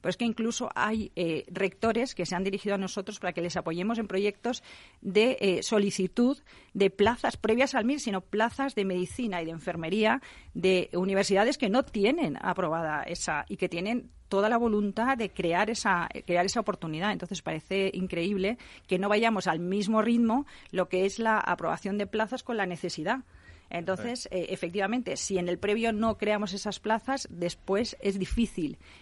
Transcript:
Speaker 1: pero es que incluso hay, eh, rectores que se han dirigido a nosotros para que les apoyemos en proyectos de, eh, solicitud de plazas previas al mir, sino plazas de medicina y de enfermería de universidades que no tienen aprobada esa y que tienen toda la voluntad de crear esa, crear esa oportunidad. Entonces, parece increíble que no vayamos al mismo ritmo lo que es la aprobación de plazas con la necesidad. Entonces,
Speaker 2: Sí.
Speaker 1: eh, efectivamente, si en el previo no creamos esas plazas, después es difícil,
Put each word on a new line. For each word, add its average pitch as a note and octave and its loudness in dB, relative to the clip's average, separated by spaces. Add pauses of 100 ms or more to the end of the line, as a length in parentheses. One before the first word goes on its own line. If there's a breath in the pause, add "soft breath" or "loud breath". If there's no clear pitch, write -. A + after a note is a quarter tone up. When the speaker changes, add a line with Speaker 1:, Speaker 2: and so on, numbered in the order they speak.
Speaker 1:
pero - -2
es C4+ -2
que A#3+ -2
incluso A3+ -2
hay, G#3+ -2
eh, E3 -2
rectores A3+ 0
que F3 -2
se F#3 -4
han F#3 0
dirigido G3+ -2
a - 0
nosotros F#3+ -6
para F3+ -4
que F3 -6
les E3+ -2
apoyemos F3 -2
en A3 -4
proyectos G3+ -2 (380 soft breath)
de, G#3+ 2
eh, F#3 2
solicitud G#3 2 (360 soft breath)
de G3 4
plazas A3+ 2
previas A#3+ 2
al A3 2
mir, C#4+ 0
sino G3 -2
plazas A#3 0
de G3+ 0
medicina F#3 -2
y E3 -4
de D#3+ -6
enfermería F3 0 (320 soft breath)
de F3+ 2
universidades G3 2
que G#3 0
no A#3+ 4
tienen A3 0
aprobada D#3+ -2
esa E3 -4
y G3+ -10
que F3+ -2
tienen G#3 -4 (180)
toda G3+ 2
la A#3 2
voluntad A3 2
de A3+ -2
crear F3 0
esa, F#3+ 2 (160)
crear F3 2
esa A#3 -2
oportunidad. F3 -2
Entonces, F3 -6
parece F#3+ -2
increíble F#3 -2 (300 soft breath)
que F#3 0
no G3 0
vayamos G#3+ 2
al E3 2
mismo G3+ 2
ritmo A#3 4 (240 soft breath)
lo F3+ 0
que F#3 2
es G3 -2
la A3 4
aprobación F3 -2
de G3+ -2
plazas A3 -2
con A#3 -6
la G3+ 0
necesidad. F3+ -4 (500 soft breath)
Entonces, F#3+ -4
Speaker 2:
Sí. - -14
Speaker 1:
eh, F3+ -2
efectivamente, G3+ -2
si G3 -2
en F3 0
el F3 -2
previo A3 0
no G#3+ 0
creamos G#3 0
esas G3+ -6
plazas, A3+ -2
después F3+ -2
es G3 0
difícil, F#3 -2 (220 soft breath)